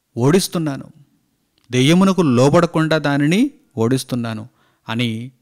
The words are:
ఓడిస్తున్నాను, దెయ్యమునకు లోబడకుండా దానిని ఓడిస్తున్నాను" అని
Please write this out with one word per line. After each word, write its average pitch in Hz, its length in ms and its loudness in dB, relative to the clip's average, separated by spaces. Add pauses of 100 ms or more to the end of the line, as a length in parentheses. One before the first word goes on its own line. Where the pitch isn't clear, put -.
(180)
ఓడిస్తున్నాను, 147 680 -2 (840)
దెయ్యమునకు 175 500 2
లోబడకుండా 160 760 2
దానిని 147 540 0 (260)
ఓడిస్తున్నాను" 117 720 -4 (400)
అని 117 420 -6 (100)